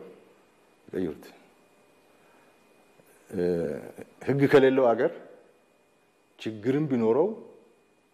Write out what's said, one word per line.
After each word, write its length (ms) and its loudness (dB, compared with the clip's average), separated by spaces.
ይቀይሩት። 400 -8
እ፣ 120 -4
ህግ 240 -2
ከሌለው 400 6
አገር 260 2
ችግርም 480 -4
ቢኖረው 420 2